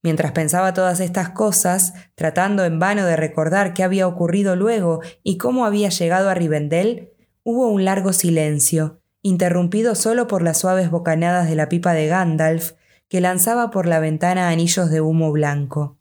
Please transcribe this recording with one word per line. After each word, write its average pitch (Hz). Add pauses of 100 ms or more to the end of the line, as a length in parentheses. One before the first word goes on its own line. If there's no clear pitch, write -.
Mientras 156
pensaba 175
todas 185
estas 180
cosas, 185 (220)
tratando 185
en 165
vano 196
de 170
recordar 160
qué 185
había 185
ocurrido 180
luego 180 (240)
y 180
cómo 247
había 208
llegado 180
a 185
Rivendell, 165 (320)
hubo 247
un 202
largo 190
silencio, 156 (200)
interrumpido 185
solo 240
por 196
las 160
suaves 185
bocanadas 170
de 160
la 151
pipa 175
de 156
Gandalf, 165 (340)
que 185
lanzaba 226
por 185
la 165
ventana 175
anillos 170
de 156
humo 160
blanco. 147